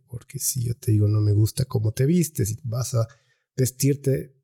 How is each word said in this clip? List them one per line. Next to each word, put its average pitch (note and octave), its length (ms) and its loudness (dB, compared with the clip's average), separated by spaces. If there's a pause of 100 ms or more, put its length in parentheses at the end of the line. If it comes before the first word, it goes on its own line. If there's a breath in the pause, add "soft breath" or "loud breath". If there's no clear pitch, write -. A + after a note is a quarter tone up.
porque - 300 -14
si - 260 -4
yo A#2 120 -4
te - 160 -2
digo, G#2 160 4
"No G#2+ 120 2
me G#2 120 2
gusta G#2+ 320 2
cómo G#2+ 280 -2
te C3 140 0
vistes", D#3+ 460 0
y A2+ 120 -8
vas A#2 300 -6
a A2+ 120 0 (500 soft breath)
vestirte C3+ 880 -2